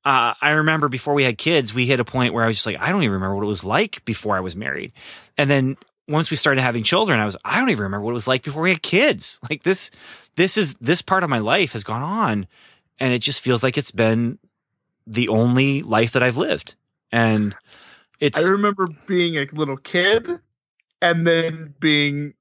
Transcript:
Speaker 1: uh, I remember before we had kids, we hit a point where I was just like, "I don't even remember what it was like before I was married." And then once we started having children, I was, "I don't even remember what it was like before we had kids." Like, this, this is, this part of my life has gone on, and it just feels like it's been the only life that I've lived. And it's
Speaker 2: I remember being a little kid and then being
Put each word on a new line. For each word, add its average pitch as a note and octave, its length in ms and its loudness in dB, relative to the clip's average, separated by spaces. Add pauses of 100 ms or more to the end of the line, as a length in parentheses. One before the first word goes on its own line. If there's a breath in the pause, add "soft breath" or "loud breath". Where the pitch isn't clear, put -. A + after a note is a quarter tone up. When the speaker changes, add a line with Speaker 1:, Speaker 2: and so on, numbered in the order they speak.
Speaker 1:
uh, B2 360 2
I D3 100 2
remember D#3 380 2
before C3+ 260 -2
we C#3+ 100 2
had B2 140 0
kids, C#3 360 0
we B2 120 0
hit B2+ 120 2
a A#2+ 60 0
point B2 280 0
where A2+ 120 0
I - 20 4
was A2+ 120 2
just - 80 2
like, G2 120 -6
"I - 140 -2
don't F#3+ 100 0
even G#2+ 120 0
remember F#2+ 200 -2
what G2 80 -2
it G#2 60 -2
was G#2 160 -2
like A#2 400 -2
before G#2 320 -4
I F#2 40 -2
was F#2 140 -8
married." E2+ 380 -8 (440 loud breath)
And C#3+ 140 2
then C3+ 260 2 (300)
once D3+ 240 -2
we D#3 60 0
started C#3 240 2
having A#2+ 240 0
children, F3+ 340 2
I G#2+ 60 2
was, G2 200 -4
"I A2 140 -2
don't B3+ 120 2
even G#2 120 0
remember G2+ 220 -4
what A#2 80 -4
it - 20 -4
was A#2+ 140 -4
like B2+ 160 0
before D3+ 180 -6
we F3 80 2
had F3 120 -2
kids." - 580 0 (100)
Like, D#3 140 -6
this, F#3 260 0 (460 loud breath)
this F#3 200 2
is, E3+ 180 0
this C#3+ 280 0
part F#3+ 220 0
of D#3 60 -4
my A#2+ 100 0
life C#3 320 0
has G#2+ 100 -6
gone A2+ 200 -4
on, D3+ 440 -2 (540 soft breath)
and C3 120 0
it B2 60 0
just - 240 0
feels B2 220 2
like B2+ 120 0
it's C#3+ 140 -4
been A2+ 480 0 (680)
the A2+ 200 -2
only B2+ 540 2
life A2+ 300 0
that B2+ 100 2
I've B2 140 2
lived. - 400 -4 (340)
And A2 420 2 (680 loud breath)
it's D3+ 260 4
Speaker 2:
I - 40 4
remember G3+ 360 0 (220)
being F3 280 0
a C#3 160 -4
little D3 240 -4
kid G3 520 0 (720)
and E3+ 240 2
then D#3+ 540 0
being D3 600 0